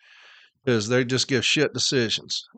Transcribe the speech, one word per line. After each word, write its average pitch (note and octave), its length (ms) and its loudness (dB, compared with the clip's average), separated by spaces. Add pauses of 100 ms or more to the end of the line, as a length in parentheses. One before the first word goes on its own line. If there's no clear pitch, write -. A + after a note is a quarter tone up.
(640)
'cause A2+ 240 0
they B2 160 2
just B2 240 -2
give A#2+ 160 0
shit - 280 2
decisions. - 680 -2 (160)